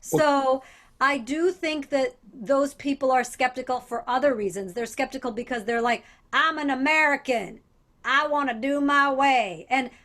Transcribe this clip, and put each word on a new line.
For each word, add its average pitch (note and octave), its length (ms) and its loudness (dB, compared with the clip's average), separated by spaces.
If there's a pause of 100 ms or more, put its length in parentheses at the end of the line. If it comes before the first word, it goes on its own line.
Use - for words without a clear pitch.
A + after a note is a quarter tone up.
So C#4 600 2 (380)
I C#4 180 2
do D4 320 -2
think D#4 400 -6
that C4 260 -2 (160)
those C#4 420 0
people C#4 360 -2
are B3+ 140 4
skeptical B3+ 560 -4
for - 280 -8
other C4 260 2
reasons. G3 400 -4
They're A#3 120 -4
skeptical C4 460 -6
because A#3 320 -6
they're A#3 180 -2
like, A#3 220 0 (280)
I'm D#4 260 2
an D4 120 -2
American. C4+ 880 0 (440)
I C4+ 220 2
wanna C#4+ 280 0
do C4+ 260 -2
my C#4+ 320 2
way. B3+ 560 2
And B3+ 220 0 (140)